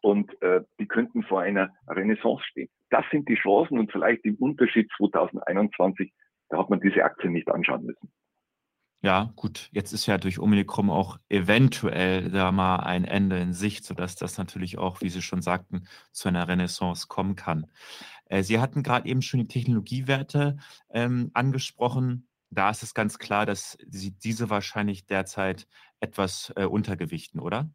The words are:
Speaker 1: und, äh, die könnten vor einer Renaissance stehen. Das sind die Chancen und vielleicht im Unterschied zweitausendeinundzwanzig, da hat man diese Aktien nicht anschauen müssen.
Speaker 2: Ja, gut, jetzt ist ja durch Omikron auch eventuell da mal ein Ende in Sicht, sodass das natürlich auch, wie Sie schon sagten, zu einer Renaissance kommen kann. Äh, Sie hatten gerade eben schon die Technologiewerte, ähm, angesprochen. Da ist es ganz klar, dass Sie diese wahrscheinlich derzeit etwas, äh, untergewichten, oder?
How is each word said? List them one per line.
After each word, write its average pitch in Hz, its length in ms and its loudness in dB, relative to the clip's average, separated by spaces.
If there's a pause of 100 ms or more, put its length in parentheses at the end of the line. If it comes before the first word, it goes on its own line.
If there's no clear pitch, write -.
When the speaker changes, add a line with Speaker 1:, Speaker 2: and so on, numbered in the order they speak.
Speaker 1:
und, 101 280 4 (120)
äh, 113 200 4 (180)
die 107 80 -4
könnten 117 360 -2
vor 95 180 0
einer 95 280 0 (180)
Renaissance 107 560 0
stehen. - 260 -10 (200)
Das 123 200 4
sind 147 200 -2
die 117 60 6
Chancen 113 440 4
und 107 120 2
vielleicht 98 340 2
im 107 100 2
Unterschied 123 640 2
zweitausendeinundzwanzig, 95 1160 2 (360)
da 78 80 -2
hat 95 120 0
man 95 120 4
diese 98 240 4
Aktien - 260 0
nicht - 180 -2
anschauen - 360 0
müssen. - 260 -12 (920)
Speaker 2:
Ja, 98 320 4
gut, - 360 -6
jetzt 101 220 -4
ist 104 120 -4
ja 98 140 4
durch 92 200 -2
Omikron 101 520 2
auch 92 260 0 (120)
eventuell 92 1000 2
da 92 220 2
mal 92 300 2
ein 90 240 0
Ende 95 340 0
in 90 140 -2
Sicht, 101 300 -4
sodass 90 320 -8
das - 220 -8
natürlich 90 400 -8
auch, 92 240 -4
wie 90 80 -2
Sie 87 140 -6
schon 90 180 -4
sagten, 90 460 -4 (240)
zu - 160 -6
einer 87 200 0
Renaissance 90 600 -2
kommen 95 280 -2
kann. 80 300 -4 (600)
Äh, 95 180 0
Sie 110 160 2
hatten 131 240 -2
gerade 123 240 0
eben 127 140 0
schon - 180 -2
die 120 80 0
Technologiewerte, 131 1080 0 (340)
ähm, 123 420 0
angesprochen. 127 920 0 (240)
Da 98 180 2
ist 107 140 -6
es 113 100 -14
ganz 104 240 -2
klar, 104 280 0
dass - 320 -6 (120)
Sie 95 220 -8
diese 113 380 -4
wahrscheinlich 104 580 -4
derzeit 95 580 -4 (340)
etwas, - 560 -4
äh, 98 100 0
untergewichten, 87 720 -4
oder? 113 360 -4